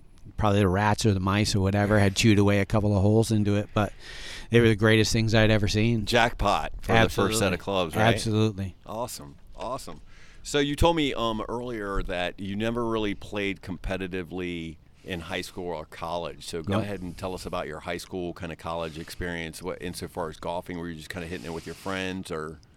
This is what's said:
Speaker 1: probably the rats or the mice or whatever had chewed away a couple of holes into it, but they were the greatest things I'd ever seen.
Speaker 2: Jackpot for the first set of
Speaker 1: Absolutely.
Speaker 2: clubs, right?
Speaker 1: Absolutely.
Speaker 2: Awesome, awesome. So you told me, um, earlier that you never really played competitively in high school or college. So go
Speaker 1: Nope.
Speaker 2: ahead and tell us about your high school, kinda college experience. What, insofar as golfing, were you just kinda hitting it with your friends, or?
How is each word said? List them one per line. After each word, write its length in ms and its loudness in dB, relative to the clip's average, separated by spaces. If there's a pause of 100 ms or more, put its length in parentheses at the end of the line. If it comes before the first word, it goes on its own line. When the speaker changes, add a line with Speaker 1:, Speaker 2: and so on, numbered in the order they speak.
(360)
Speaker 1:
probably 240 4
the 80 6
rats 380 2
or 80 6
the 80 0
mice 340 2
or 60 2
whatever 380 4
had 160 4
chewed 240 6
away 200 6
a 60 0
couple 320 2
of 40 4
holes 300 4
into 240 2
it, 180 -2
but 200 0 (560)
they 100 6
were 80 8
the 80 6
greatest 380 6
things 200 2
I'd 180 6
ever 180 4
seen. 360 2
Speaker 2:
Jackpot 760 2
for 100 -2
the 160 6
first 320 2
set 140 4
of 0 -
Speaker 1:
Absolutely. 60 0
Speaker 2:
clubs, 360 0
right? 180 4
Speaker 1:
Absolutely. 640 0 (100)
Speaker 2:
Awesome, 500 -10 (200)
awesome. 460 -10 (400)
So 180 -2
you 160 0
told 220 4
me, 160 0
um, 340 -2
earlier 560 -4
that 360 -4
you 180 -6
never 280 -2
really 280 -2
played 480 -4
competitively 1160 -6 (280)
in 140 -6
high 220 -6
school 260 -10
or 180 -6
college. 640 -8
So 160 -6
go 120 -4
Speaker 1:
Nope. 80 0
Speaker 2:
ahead 180 -8
and 160 -10
tell 160 -6
us 120 -10
about 220 -6
your 140 -10
high 160 -8
school, 360 -8
kinda 220 -10
college 420 -8
experience. 640 -8
What, 200 -8
insofar 480 -8
as 80 -12
golfing, 400 -8
were 120 -8
you 60 -10
just 140 -14
kinda 180 -8
hitting 180 -10
it 80 -8
with 120 -10
your 100 -12
friends, 560 -6
or? 280 -8 (180)